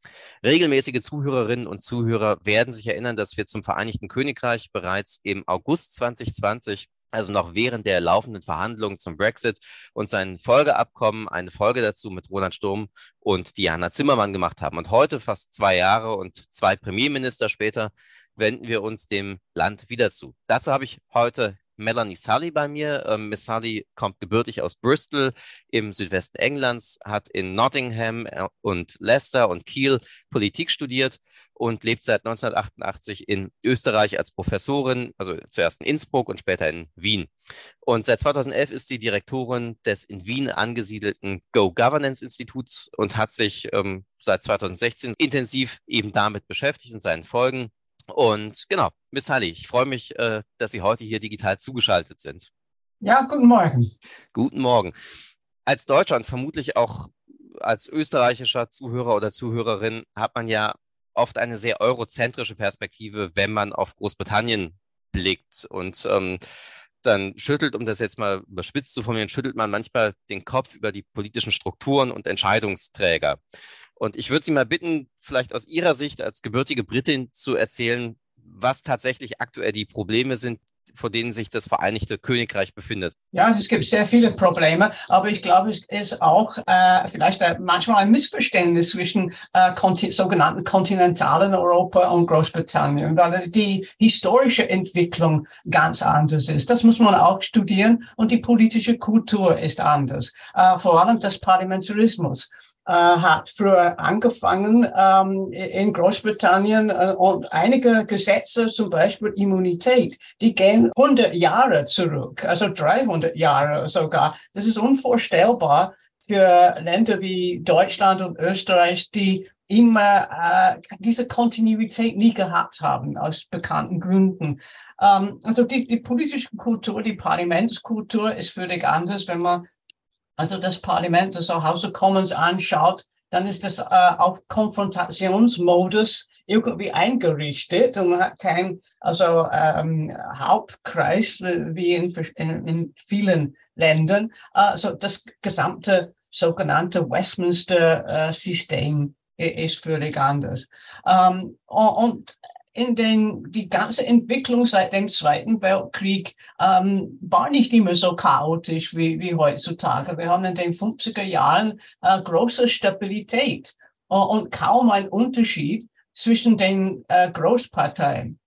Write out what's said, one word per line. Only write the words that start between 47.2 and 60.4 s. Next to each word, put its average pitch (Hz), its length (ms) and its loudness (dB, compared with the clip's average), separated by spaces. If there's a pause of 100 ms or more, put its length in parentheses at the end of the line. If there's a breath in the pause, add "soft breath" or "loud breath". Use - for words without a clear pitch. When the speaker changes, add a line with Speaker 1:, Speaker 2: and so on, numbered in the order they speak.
Speaker 1:
Folgen. 123 460 -2 (440)
Und 107 560 0
genau, 156 220 -2 (200)
Miss 139 140 -6
Sully, 123 240 -2
ich - 180 -14
freue 123 180 0
mich, 131 320 -10
äh, 110 240 -4 (180)
dass 110 120 -6
Sie 107 100 -8
heute 110 220 0
hier 110 160 -6
digital 104 380 -4
zugeschaltet 110 640 -2
sind. - 300 -18 (500)
Speaker 2:
Ja, 240 220 4
guten 262 240 4
Morgen. 147 440 4 (400 loud breath)
Speaker 1:
Guten 127 300 -4
Morgen. 120 320 2 (720 loud breath)
Als - 200 -2
Deutscher 151 300 2
und 117 100 -4
vermutlich 131 520 -8
auch - 300 -2 (520)
als - 300 -4
österreichischer 123 800 -2
Zuhörer 120 440 -4
oder 104 180 0
Zuhörerin 113 720 -4 (120)
hat 110 200 -4
man 117 120 -6